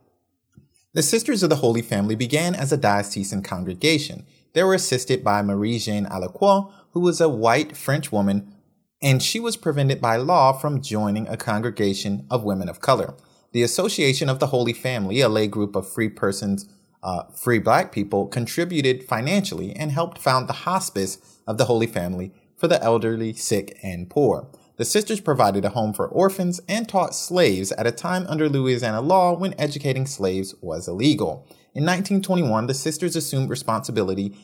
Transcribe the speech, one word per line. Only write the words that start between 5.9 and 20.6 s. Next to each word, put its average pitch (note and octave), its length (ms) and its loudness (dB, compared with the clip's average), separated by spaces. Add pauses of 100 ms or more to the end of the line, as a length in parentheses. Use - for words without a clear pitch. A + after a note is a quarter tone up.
Alacroix, G3 600 2 (220)
who F3 80 -2
was F3 220 2
a D#3+ 80 6
white B2 480 2
French C#3 340 -2
woman, G2+ 420 0 (480)
and C3+ 220 4
she - 160 -2
was A#3 160 -4
prevented C#3 460 0
by A2+ 160 2
law C3+ 340 4
from C#3 300 -2
joining G#2+ 480 -2
a A#2 80 -4
congregation G#2 920 -2
of B2 140 0
women F#2+ 240 -2
of E2+ 140 -12
color. A2+ 340 0 (380)
The A#2+ 100 4
Association D3 640 0
of C3 120 0
the C3+ 80 2
Holy B2 260 0
Family, A#2 480 -2
a B2 80 6
lay A2 180 2
group G2+ 300 -4
of F#2 120 -4
free A2 200 -2
persons, G2 580 -4 (340)
uh, F2+ 220 -6 (100)
free A#2+ 260 2
black C3+ 340 2
people, G2+ 340 -2
contributed C3 800 -2
financially B2 680 -2
and D3+ 160 -6
helped E3 280 -4
found B2+ 320 2
the - 180 -8